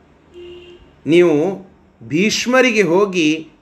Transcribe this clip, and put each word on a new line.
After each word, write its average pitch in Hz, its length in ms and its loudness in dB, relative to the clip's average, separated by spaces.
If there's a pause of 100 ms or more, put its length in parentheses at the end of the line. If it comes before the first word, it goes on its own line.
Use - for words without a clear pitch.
(1080)
ನೀವು 170 600 0 (420)
ಭೀಷ್ಮರಿಗೆ 214 760 0
ಹೋಗಿ 170 680 0 (140)